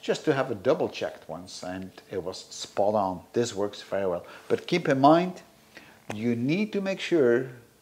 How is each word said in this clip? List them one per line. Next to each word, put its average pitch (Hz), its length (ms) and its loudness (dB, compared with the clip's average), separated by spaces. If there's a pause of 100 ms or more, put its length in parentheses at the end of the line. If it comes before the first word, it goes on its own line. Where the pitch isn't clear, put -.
just - 240 -4
to 156 80 4
have 135 160 0
a 120 60 -6
double 123 340 0
checked - 400 -8
once, 85 360 -12
and 92 260 -10 (180)
it 95 140 -6
was 90 260 -10
spot - 460 -2
on. 95 260 0 (120)
This 117 200 0
works 101 300 -4
very 98 240 -4
well. 87 180 -2 (240)
But - 200 -2
keep 170 200 0
in 135 120 2
mind, 170 420 6 (720)
you 117 220 0
need 165 360 0
to 202 80 -2
make 190 200 -4
sure 135 500 4 (320)